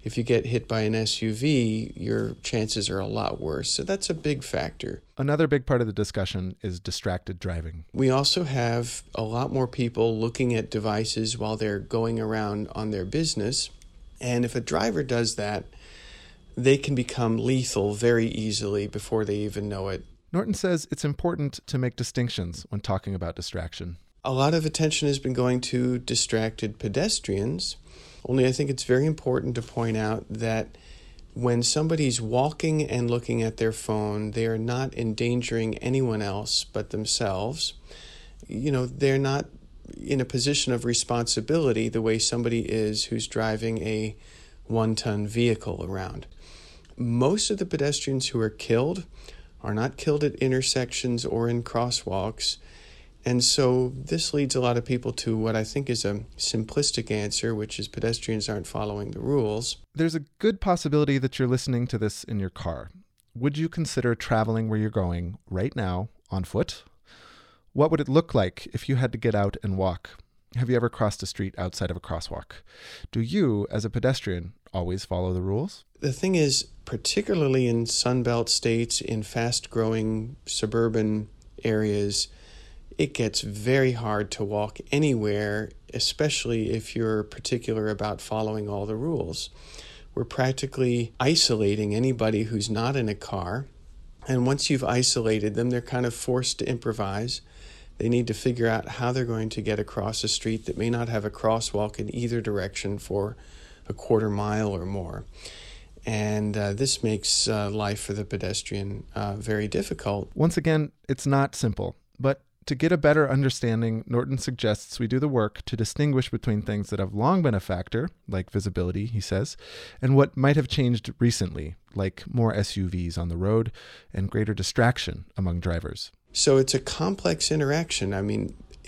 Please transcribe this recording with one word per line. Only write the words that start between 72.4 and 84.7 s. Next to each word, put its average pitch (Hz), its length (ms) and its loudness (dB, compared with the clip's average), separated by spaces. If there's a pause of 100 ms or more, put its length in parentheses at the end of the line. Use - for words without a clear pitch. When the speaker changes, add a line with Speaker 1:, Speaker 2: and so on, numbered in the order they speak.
Speaker 2:
Do 110 80 2
you, 123 500 2
as 107 140 0
a 110 40 -2
pedestrian, 101 640 0 (220)
always 92 320 -2
follow 92 260 0
the 90 100 0
rules? 104 440 -2 (160)
Speaker 1:
The 143 100 0
thing 185 240 0
is, 147 320 2 (160)
particularly 135 840 2
in 117 180 2
Sun 123 380 2
Belt 117 260 2
states, 117 500 2
in 110 240 -2
fast-growing 113 1120 0 (100)
suburban 110 840 2 (340)
areas, 104 640 2 (680)
it 147 160 0
gets 110 280 0
very 123 520 2
hard 107 380 -2
to - 120 -4
walk 104 360 -4 (120)